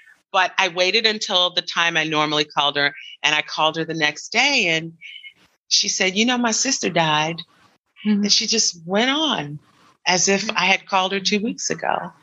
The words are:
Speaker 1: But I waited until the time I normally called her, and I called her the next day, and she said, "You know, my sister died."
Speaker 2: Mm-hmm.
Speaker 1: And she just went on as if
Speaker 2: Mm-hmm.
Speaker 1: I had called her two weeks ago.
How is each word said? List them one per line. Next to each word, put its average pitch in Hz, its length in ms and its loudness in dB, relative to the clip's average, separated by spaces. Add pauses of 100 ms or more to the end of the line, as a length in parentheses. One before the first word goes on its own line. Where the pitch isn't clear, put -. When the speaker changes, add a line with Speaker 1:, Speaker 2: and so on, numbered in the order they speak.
(320)
Speaker 1:
But 185 260 2
I 190 100 2
waited 185 380 2
until 202 440 0
the 170 120 -2
time 170 340 0
I 156 80 2
normally 151 400 0
called 143 320 -2
her, 143 180 0 (280)
and 151 120 2
I 151 80 2
called 156 340 0
her 160 80 -2
the 160 100 -6
next 151 380 -4
day, 247 340 2
and 165 260 -2 (760)
she - 200 2
said, 185 280 0
"You 220 100 4
know, 247 120 2
my 240 140 0
sister 220 380 -2
died." 160 480 0 (680)
Speaker 2:
Mm-hmm. 208 160 2
Speaker 1:
And 202 100 0
she 226 140 2
just 214 400 -2
went 214 240 2
on 196 480 -2 (480)
as 175 220 2
if 196 180 2
Speaker 2:
Mm-hmm. 214 100 -4
Speaker 1:
I 175 100 2
had 190 200 0
called 190 260 0
her 196 80 -2
two 196 200 0
weeks 254 300 -6
ago. - 420 -4 (100)